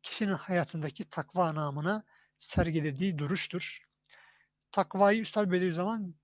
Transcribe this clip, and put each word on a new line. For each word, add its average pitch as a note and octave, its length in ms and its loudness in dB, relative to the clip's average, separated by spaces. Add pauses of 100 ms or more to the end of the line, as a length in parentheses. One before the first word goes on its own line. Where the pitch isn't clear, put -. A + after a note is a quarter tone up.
kişinin G3+ 300 -2
hayatındaki E3+ 760 -4
takva E3 460 -2
namına D#3 480 -2 (340)
sergilediği D#3+ 800 0
duruştur. - 680 -4 (880)
Takvayı G3+ 500 6
Üstad G#3 300 0
Bediüzzaman F3+ 720 0